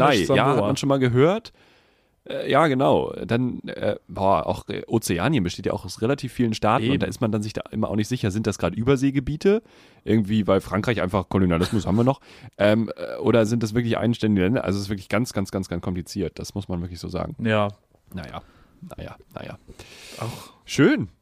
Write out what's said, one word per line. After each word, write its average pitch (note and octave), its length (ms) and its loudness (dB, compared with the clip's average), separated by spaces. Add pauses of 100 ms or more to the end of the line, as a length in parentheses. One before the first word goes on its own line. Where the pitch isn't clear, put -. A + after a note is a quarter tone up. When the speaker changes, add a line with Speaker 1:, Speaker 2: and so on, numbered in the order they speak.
Speaker 1:
Brunei, C#3+ 160 4
ja, D#2+ 60 2
Speaker 2:
Samoa. C3 300 2
Speaker 1:
hat - 40 2
man G#2 160 0
schon C#3 140 -2
mal C#3 80 4
gehört. C3 540 2 (760)
Äh, - 220 -6
ja, C#3+ 160 4
genau. C3 460 2 (120)
Dann, A#2+ 420 -2
äh, - 300 -4 (100)
boah, G2 400 2
auch, - 220 -4
äh, - 180 -6
Ozeanien A2 560 0
besteht F2+ 240 -4
ja - 60 0
auch - 140 -6
aus - 160 -14
relativ B2+ 300 -2
vielen A#2 220 0
Staaten A2 300 0
Speaker 2:
Eben. B2+ 100 2
Speaker 1:
und A2+ 80 0
da - 40 -2
ist - 160 -6
man A2 100 0
dann G#2+ 100 0
sich G#2+ 120 -6
da - 160 -8
immer G#2+ 180 -2
auch F#2+ 80 -2
nicht G#2+ 120 0
sicher, A#2+ 220 -2
sind G#2+ 160 -2
das G2+ 120 -2
gerade E2+ 180 -2
Überseegebiete? C#3 840 2 (420)
Irgendwie, G#2+ 420 2
weil F#2+ 140 4
Frankreich G2+ 400 -2
einfach F#2 300 0
Kolonialismus F2+ 560 2
haben F#2 100 2
wir A#2 80 4
noch. C3+ 160 2 (380)
Ähm, G#2+ 380 4
äh, A#1+ 220 -10
oder A2 280 4
sind A2+ 160 0
das G#2+ 120 -2
wirklich A#2 240 0
eigenständige G#2+ 460 2
Länder? A#2 200 2
Also F#2+ 140 0
es G2+ 60 -6
ist G2+ 60 -6
wirklich F#2+ 180 -8
ganz, A2+ 240 -2
ganz, G2 180 -4
ganz, F#2+ 180 -4
ganz F2 140 -6
kompliziert. F2+ 560 -6
Das - 160 -12
muss G2 140 -8
man F2+ 140 -4
wirklich F2 180 -10
so - 80 -10
sagen. E2 260 -6 (100)
Speaker 2:
Ja. G#2+ 240 2 (440)
Speaker 1:
Naja, - 300 -12 (540)
naja, - 200 -14 (180)
naja. - 240 -16 (640)
Speaker 2:
Auch - 300 -12 (160)
Speaker 1:
Schön. C#3+ 420 2 (140)